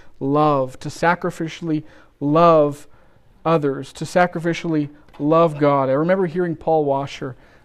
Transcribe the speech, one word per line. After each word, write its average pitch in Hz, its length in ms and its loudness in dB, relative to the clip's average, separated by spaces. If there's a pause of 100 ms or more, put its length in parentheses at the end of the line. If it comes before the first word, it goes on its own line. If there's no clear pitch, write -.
(180)
love, 139 600 0
to 147 80 -10
sacrificially 165 960 -4 (360)
love 151 680 4 (560)
others, 143 480 -2
to 156 140 -10
sacrificially 165 840 -2 (300)
love 156 400 2
God? 143 320 2
I - 20 2
remember 180 340 0
hearing 170 300 -4
Paul 160 300 0
Washer 139 500 -4 (280)